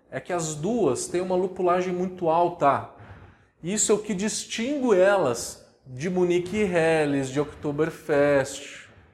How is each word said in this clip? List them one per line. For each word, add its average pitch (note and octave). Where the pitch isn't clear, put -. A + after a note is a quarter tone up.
é C3
que -
as D#3+
duas D3+
têm F3
uma F#3
lupulagem F#3
muito F3+
alta. D#3
Isso G#3
é G#3
o G#3
que G#3
distingue A3+
elas F3+
de C3
Munique F3+
Helles, D#3+
de C3
Oktoberfest. C#3+